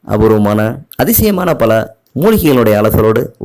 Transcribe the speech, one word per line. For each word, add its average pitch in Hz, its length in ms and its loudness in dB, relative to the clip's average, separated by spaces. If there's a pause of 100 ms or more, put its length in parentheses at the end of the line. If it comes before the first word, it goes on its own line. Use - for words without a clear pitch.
(140)
அபூர்வமான, 107 460 2 (420)
அதிசயமான 180 600 0
பல 110 100 2 (500)
மூலிகைகளுடைய 143 580 2
அலசலோடு 107 420 0 (220)